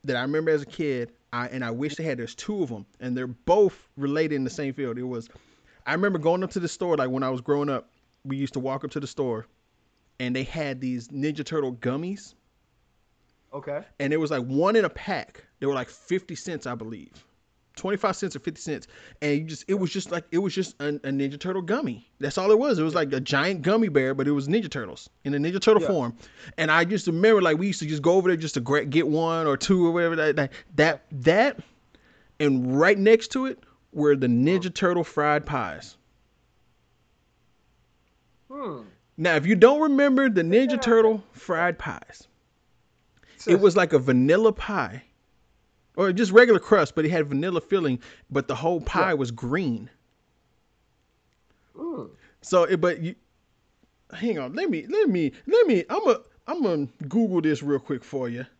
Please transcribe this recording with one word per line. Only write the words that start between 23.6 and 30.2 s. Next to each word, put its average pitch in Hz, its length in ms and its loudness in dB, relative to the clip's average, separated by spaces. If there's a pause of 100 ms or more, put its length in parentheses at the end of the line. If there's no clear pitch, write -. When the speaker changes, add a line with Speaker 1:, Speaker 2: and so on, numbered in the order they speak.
Speaker 1:
gummy 208 260 2
bear, 139 260 0
but 135 120 -2
it 147 60 0
was 139 160 -2
Ninja 190 220 0
Turtles 104 380 -12 (160)
in 143 100 -4
a 143 40 -2
Ninja 175 220 -2
Turtle 214 220 6
Speaker 2:
Yeah. 156 60 -2
Speaker 1:
form. 127 280 -2 (420)
And 160 120 0
I 165 140 6
just 185 220 -4
remember, 190 360 4
like, 160 160 2
we 190 100 -2
used - 120 -6
to 156 60 -6
just 151 160 -4
go 170 120 4
over 185 140 4
there 180 80 4
just 160 180 -6
to 143 60 -2
gra-, 135 260 0
get 151 200 2
one 165 400 0
or 139 100 2
two 180 300 2
or 170 60 2
whatever. 170 240 0
That, 151 200 2